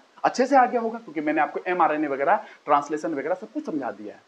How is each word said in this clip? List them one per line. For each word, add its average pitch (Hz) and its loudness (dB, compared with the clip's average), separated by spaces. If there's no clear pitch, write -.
अच्छे - 0
से 277 4
आ 247 8
गया 226 0
होगा, 226 -4
क्योंकि 160 -10
मैंने 151 0
आपको 147 -2
एमआरएनए 151 2
वगैरह, 139 2
translation 151 -2
वगैरह 143 -2
सब 208 -10
कुछ 302 -8
समझा 135 -6
दिया 101 -12
है। - -20